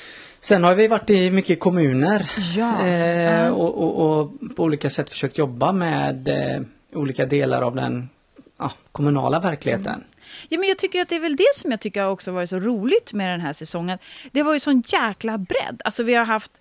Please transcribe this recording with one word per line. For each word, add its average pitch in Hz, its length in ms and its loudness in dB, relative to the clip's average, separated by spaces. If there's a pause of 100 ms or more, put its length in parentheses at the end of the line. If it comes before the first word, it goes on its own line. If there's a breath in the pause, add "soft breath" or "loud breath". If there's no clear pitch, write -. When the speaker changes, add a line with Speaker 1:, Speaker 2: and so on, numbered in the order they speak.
(400 loud breath)
Speaker 1:
Sen 185 240 4
har 180 120 6
vi 214 120 6
varit 220 220 0
i 185 220 6
mycket 185 280 2
kommuner. 175 720 2 (260)
Speaker 2:
Ja. 226 300 0
Speaker 1:
Eh, 170 360 2
Speaker 2:
Ja. 165 280 4
Speaker 1:
och, 175 320 0
och, 156 360 2
och - 360 -6
på 175 80 0
olika 151 260 0
sätt 143 200 -4
försökt - 280 -6
jobba 135 340 0
med, 143 560 -2
eh, 139 340 -2 (320)
olika 139 320 -4
delar 131 360 0
av 123 140 -2
den, 127 340 -4 (480)
ja, - 140 -6 (200)
kommunala 143 480 2
verkligen. 151 480 -2
Speaker 2:
Mm. - 140 -6 (480 loud breath)
Ja, 330 100 -2
men 381 100 0
jag 381 80 2
tycker 359 240 -2
att - 80 -4
det 339 60 -2
är 330 40 -2
väl 311 160 -2
det 392 200 4
som 330 160 -4
jag 220 80 -4
tycker 202 240 -4
har 196 80 0
också 185 200 -8
varit 180 180 -4
så 185 100 -4
roligt 233 540 0
med 190 200 0
den 175 80 -4
här 151 120 -6
säsongen. 175 440 -6 (340 loud breath)
Det 294 120 2
var 302 100 2
ju 294 60 2
sån 269 280 2
jäkla 220 500 -2
bredd. 226 480 -6
Alltså, 226 180 -4
vi 233 100 2
har 233 120 2
haft, 220 360 -4